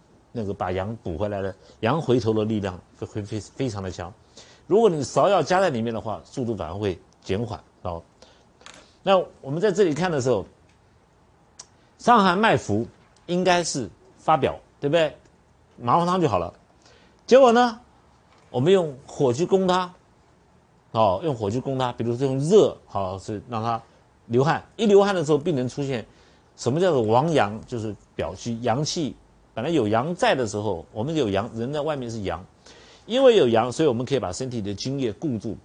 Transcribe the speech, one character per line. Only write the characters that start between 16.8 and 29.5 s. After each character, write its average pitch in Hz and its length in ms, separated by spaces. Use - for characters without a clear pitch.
结 226 120
果 262 140
呢， 233 280
我 123 80
们 147 120
用 170 240
火 127 280
去 147 120
攻 190 220
它， 180 240
哦， 104 320
用 156 120
火 110 140
去 120 100
攻 135 180
它， 127 140
比 120 120
如 117 120
说 127 100
用 135 140
热， 156 460
好， 98 320
是 101 320
让 117 120
它 113 200
流 120 160
汗。 143 200
一 220 80
流 202 180
汗 202 100
的 175 120
时 143 60
候， 151 60
病 160 180
人 127 120
出 139 160
现 135 220
什 - 160
么 151 80
叫 185 120
做 135 100
亡 120 300
阳， 110 360
就 123 100
是 107 180
表 82 180
虚， 113 280
阳 123 220
气 143 320